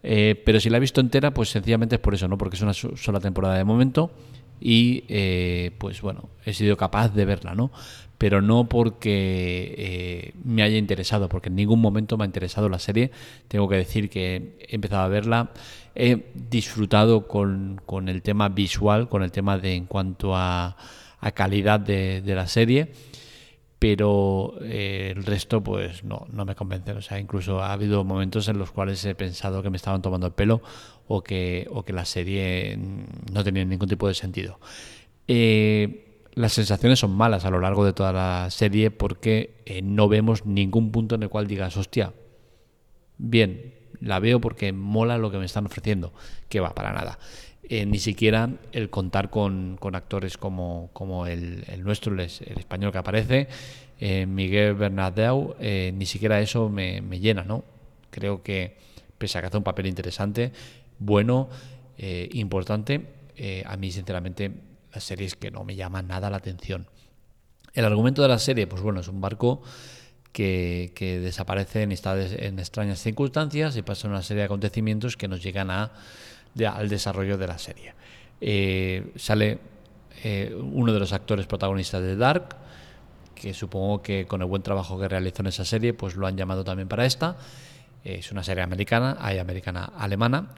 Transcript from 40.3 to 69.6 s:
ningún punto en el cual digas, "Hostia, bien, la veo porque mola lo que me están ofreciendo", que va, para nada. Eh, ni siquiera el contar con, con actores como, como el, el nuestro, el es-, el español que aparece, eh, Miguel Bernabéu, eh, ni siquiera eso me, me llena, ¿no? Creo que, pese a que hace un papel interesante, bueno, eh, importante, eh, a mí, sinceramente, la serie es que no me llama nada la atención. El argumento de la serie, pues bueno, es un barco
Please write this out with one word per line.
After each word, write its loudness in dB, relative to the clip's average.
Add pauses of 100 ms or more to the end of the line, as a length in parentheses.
ningún 2
punto 0
en -2
el -4
cual -2
digas, -2
"Hostia, -2 (1040)
bien, 0 (260)
la -2
veo 4
porque -2
mola 0
lo -2
que -4
me -4
están -4
ofreciendo", -2 (360)
que -2
va, -2
para -4
nada. -6 (460)
Eh, -2
ni 2
siquiera 2 (200)
el -4
contar -2
con, -2
con -6
actores -6
como, -6
como -6
el, -6
el -12
nuestro, -2
el -4
es-, -6
el -10
español -4
que -2
aparece, 0 (500)
eh, 0
Miguel 2
Bernabéu, 0
eh, -2
ni -4
siquiera 0
eso 0
me, -4
me -8
llena, 2
¿no? -6 (460)
Creo -4
que, -6 (420)
pese -4
a -4
que -6
hace -4
un 0
papel -4
interesante, -4 (480)
bueno, 2 (480)
eh, -8
importante, -2 (300)
eh, -8
a -10
mí, -6
sinceramente, -6 (380)
la -12
serie -8
es -10
que -10
no -12
me -10
llama -8
nada -6
la -4
atención. -8 (880)
El 0
argumento 2
de 6
la 4
serie, 0
pues -8
bueno, -4
es -10
un -8
barco 0 (720)